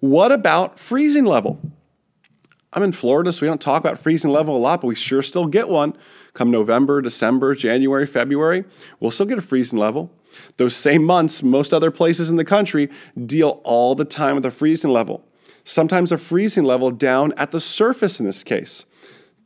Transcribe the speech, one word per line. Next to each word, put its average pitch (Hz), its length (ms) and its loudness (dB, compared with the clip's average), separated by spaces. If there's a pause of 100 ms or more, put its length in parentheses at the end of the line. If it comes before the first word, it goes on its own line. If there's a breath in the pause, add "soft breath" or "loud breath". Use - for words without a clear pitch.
what 160 300 4
about 185 480 0
freezing 285 460 0
level? 139 340 0 (1160)
I'm 190 80 -2
in 190 100 0
Florida, 151 400 0
so 175 80 -6
we 147 80 0
don't 160 120 -2
talk 147 200 0
about 156 180 -2
freezing 160 320 0
level 151 240 2
a 131 40 0
lot, 151 240 0
but 131 60 -2
we 117 60 -2
sure 135 280 -2
still 175 240 -4
get 185 240 0
one. 151 260 0 (380 loud breath)
Come 120 160 0
November, 120 500 2
December, 127 540 0
January, 135 520 0
February, 143 580 -2 (360 loud breath)
we'll 117 100 -2
still 202 160 -2
get 233 120 -4
a 180 40 -8
freezing 123 360 -2
level. 120 340 -2 (460 loud breath)
Those 123 180 2
same 151 260 4
months, 165 400 2
most 139 300 2
other 160 180 2
places 170 380 0
in 165 80 0
the 165 80 0
country 160 460 0 (340 loud breath)
deal 147 400 0
all 123 300 2
the 151 100 -2
time 143 300 -2
with 139 100 -2
a 131 60 -2
freezing 156 400 0
level. 113 340 -2 (400 soft breath)
Sometimes 175 480 0
a 160 60 -2
freezing 185 460 0
level 127 260 2
down 131 480 0
at 143 120 -4
the 165 100 -4
surface 220 600 -2
in 113 60 -4
this 95 180 -8
case. - 400 -8 (600 soft breath)